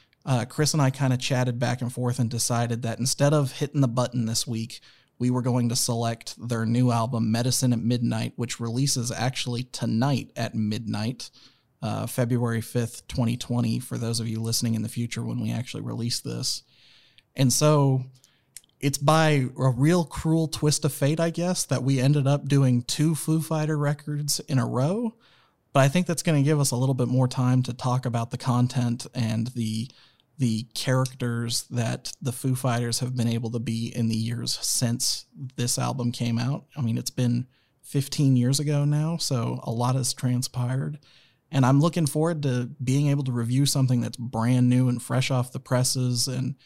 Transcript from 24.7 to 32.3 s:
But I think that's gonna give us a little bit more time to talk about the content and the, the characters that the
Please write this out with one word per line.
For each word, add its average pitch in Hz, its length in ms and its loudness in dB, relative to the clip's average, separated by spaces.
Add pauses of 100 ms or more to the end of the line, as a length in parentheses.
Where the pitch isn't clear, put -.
But 139 80 6
I 139 60 6
think 175 200 2
that's 170 160 -2
gonna 147 200 4
give 151 160 4
us 139 120 2
a 123 40 -2
little 131 200 2
bit 127 120 0
more 127 200 4
time 127 360 2
to 123 100 -6
talk 127 320 -2
about 117 260 -4
the 117 60 -8
content 123 800 0
and 113 320 -2
the, 117 420 -4 (480)
the 113 260 0 (120)
characters 120 960 -2
that 120 500 -4
the 135 100 -4